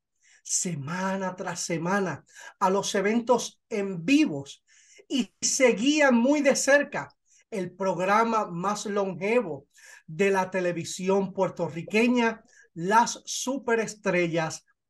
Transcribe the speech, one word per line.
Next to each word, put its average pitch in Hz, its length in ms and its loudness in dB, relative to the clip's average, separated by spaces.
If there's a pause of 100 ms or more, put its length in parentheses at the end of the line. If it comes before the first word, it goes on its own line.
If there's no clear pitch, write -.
(440)
semana 180 920 -4
tras 175 260 -8
semana 175 640 -2 (340)
a 185 100 2
los 190 260 0
eventos 233 720 0
en 196 340 -6
vivos 190 600 0 (440)
y 247 320 -4
seguían 262 760 4
muy 277 260 4
de 285 140 4
cerca 277 600 0 (340)
el 180 220 -6
programa 202 760 0
más 180 380 -4
longevo 196 840 -2 (400)
de 196 240 0
la 185 180 0
televisión 185 840 -2
puertorriqueña, 208 1120 0 (300)
las 196 520 0
superestrellas 180 1400 -2 (240)